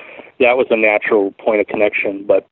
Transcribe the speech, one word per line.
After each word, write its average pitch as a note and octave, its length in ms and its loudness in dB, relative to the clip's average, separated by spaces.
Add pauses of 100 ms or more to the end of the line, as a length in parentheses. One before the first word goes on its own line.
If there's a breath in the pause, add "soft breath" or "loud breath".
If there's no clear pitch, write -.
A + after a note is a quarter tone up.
(400 loud breath)
that B2 160 4
was B2+ 140 0
a A#2 60 2
natural G#2 560 0
point A2 280 -2
of G2 60 -2
connection. G#2 600 -4
But G2 260 0